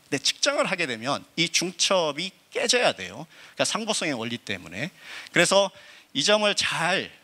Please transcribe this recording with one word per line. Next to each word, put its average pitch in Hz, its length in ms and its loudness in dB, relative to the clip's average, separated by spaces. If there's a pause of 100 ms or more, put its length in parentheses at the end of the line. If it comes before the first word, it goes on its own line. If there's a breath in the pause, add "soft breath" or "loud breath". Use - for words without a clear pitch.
근데 - 160 -4
측정을 285 500 0
하게 175 160 0
되면 120 400 -4 (100)
이 165 140 2
중첩이 175 840 0 (200)
깨져야 240 400 2
돼요. 95 340 -10 (140)
그러니까 - 260 -4
상보성의 208 480 -2
원리 117 240 -4
때문에. 95 540 -8 (400 loud breath)
그래서 185 400 4 (420 loud breath)
이 139 100 0
점을 208 320 4
잘, 156 560 0 (120)